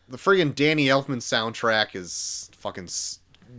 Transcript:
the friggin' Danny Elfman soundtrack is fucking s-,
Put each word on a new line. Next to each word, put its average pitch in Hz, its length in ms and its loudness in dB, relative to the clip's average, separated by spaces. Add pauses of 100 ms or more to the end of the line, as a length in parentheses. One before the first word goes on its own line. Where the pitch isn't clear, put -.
(100)
the 127 80 -14
friggin' 180 360 2
Danny 147 340 4
Elfman 135 340 2
soundtrack 113 760 0
is - 640 -10
fucking 98 260 -10
s-, - 360 -10 (380)